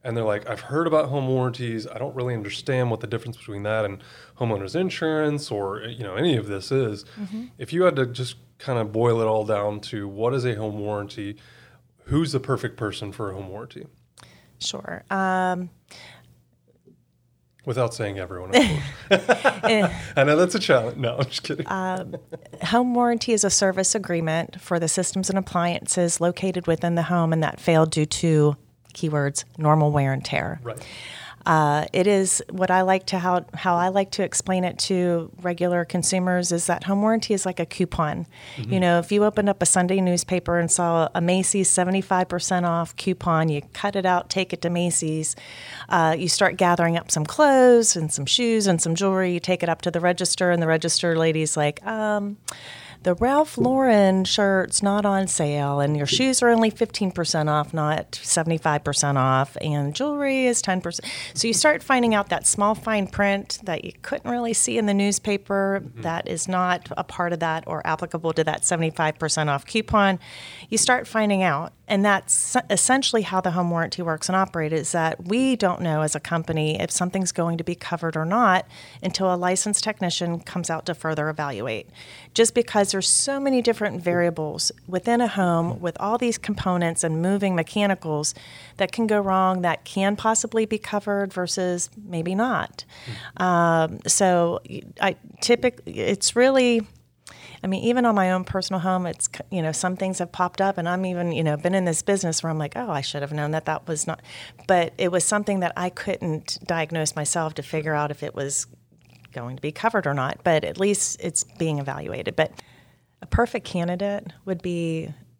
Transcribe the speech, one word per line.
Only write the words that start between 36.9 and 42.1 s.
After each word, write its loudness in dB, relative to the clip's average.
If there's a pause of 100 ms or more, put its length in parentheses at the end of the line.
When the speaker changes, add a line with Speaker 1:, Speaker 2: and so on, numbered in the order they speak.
Speaker 2:
warranty 2
is 0
like -4
a 0
coupon. -2 (300)
Speaker 1:
Mm-hmm. -4
Speaker 2:
You 2
know, 4
if -4
you 4
opened 2
up 0
a 2
Sunday 2
newspaper 0
and 0
saw 2
a 0
Macy's 2
seventy-five 2